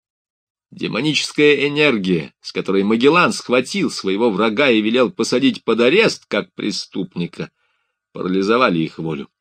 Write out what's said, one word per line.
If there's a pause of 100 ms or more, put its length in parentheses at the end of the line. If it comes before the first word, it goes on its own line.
(720)
демоническая
энергия,
с
которой
Магеллан
схватил
своего
врага
и
велел
посадить
под
арест
как
преступника, (600)
парализовали
их
волю. (120)